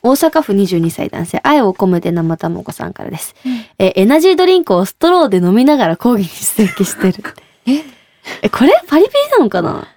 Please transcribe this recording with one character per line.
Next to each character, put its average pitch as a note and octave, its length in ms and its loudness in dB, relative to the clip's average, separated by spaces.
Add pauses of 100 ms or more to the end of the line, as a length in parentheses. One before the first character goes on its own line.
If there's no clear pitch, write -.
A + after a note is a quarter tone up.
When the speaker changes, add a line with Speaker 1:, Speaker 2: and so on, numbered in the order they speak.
Speaker 1:
大 A#3+ 100 2
阪 D#4+ 300 2
府 G#3 120 -2
二 G3 120 2
十 F3+ 120 -2
二 E3 120 0
歳 - 180 -8
男 - 180 -8
性、 - 160 -6
愛 D4 200 2
を F#3 120 0
込 F#3+ 140 0
め F3 120 0
て E3+ 120 -4
生 E3 240 -2
卵 E3+ 360 -8
さ - 140 -10
ん - 60 -12
か - 100 -18
ら - 80 -12
で D#3 80 -12
す。 - 160 -14 (100)
Speaker 2:
う B3+ 40 -6
ん。 A#3 160 -6 (140)
Speaker 1:
え、 F#3+ 180 0
エ F#3+ 100 4
ナ D4 140 4
ジ F4+ 80 4
ー F4+ 80 4
ド F4+ 100 2
リ F#4 100 4
ン F4 80 0
ク G3 100 0
を F3+ 100 2
ス - 100 -8
ト E4+ 160 0
ロ F4+ 160 4
ー - 20 -2
で F#3+ 100 0
飲 F3 140 2
み A#3+ 120 4
な D4 120 4
が G#3 120 0
ら E3 80 -2
講 A#3+ 200 0
義 G3+ 40 -2
に F3 80 -4
出 - 400 -2
席 - 160 -4
し - 120 -8
て F#3+ 140 0
る。 G#3 140 -8 (180)
Speaker 2:
<laughs> - 240 -16
え？ C#4+ 180 -2 (580)
Speaker 1:
え、 G#3 60 -2
こ - 160 0
れ F4 80 6 (140)
パ D4 120 0
リ F#4 60 6
ピ C5 60 -2 (220)
な B4 60 4
の A#3+ 120 2
か F3+ 120 -4
な？ - 340 -8